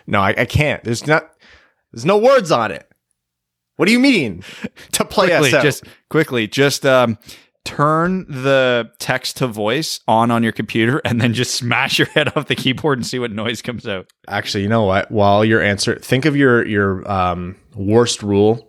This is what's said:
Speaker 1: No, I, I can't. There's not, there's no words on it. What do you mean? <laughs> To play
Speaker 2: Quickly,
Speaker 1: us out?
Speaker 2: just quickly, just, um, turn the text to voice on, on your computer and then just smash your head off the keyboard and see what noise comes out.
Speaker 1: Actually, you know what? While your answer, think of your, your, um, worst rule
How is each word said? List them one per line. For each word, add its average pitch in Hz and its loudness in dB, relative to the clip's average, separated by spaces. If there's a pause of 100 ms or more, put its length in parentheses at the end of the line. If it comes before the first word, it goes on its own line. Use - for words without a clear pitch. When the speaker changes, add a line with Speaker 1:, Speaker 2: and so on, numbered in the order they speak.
Speaker 1:
No, 104 -2
I, 98 0
I 117 0
can't. 143 -2
There's 117 -6
not, 156 0 (600)
there's 117 -14
no 190 2
words 226 4
on 110 0
it. - -14 (840)
What 151 0
do 214 2
you 247 2
mean? 143 2
<laughs> - -18 (380)
To - -2
play 190 0
Speaker 2:
Quickly, 151 4
Speaker 1:
us - 0
out? 147 4
Speaker 2:
just 143 0 (260)
quickly, 131 0
just, 139 0
um, 123 4 (460)
turn 160 -2
the 127 0
text - -6
to 135 -2
voice 110 -4
on, 117 2
on 117 2
your 113 0
computer 117 0
and 117 -2
then 117 2
just 120 -4
smash 120 -2
your 139 2
head 147 -2
off 147 -4
the 127 0
keyboard 131 -2
and 113 -6
see 127 -6
what 120 -4
noise 107 -6
comes 120 -10
out. 95 -8 (200)
Speaker 1:
Actually, 101 -4
you 101 -2
know 113 2
what? 95 0
While 101 4
your 110 2
answer, 101 -2
think 131 -2
of 143 0
your, 123 4
your, 98 -2
um, 90 -2 (200)
worst 107 0
rule 104 2